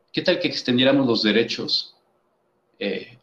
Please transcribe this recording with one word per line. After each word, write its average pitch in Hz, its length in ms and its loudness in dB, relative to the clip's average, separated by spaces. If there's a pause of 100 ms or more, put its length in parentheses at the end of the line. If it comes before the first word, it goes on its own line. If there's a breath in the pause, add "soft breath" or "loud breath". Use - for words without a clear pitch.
(140)
¿Qué 156 80 -4
tal 175 200 0
que 147 80 -2
extendiéramos 131 580 2
los 110 160 0
derechos, - 720 0 (840)
eh, - 420 -6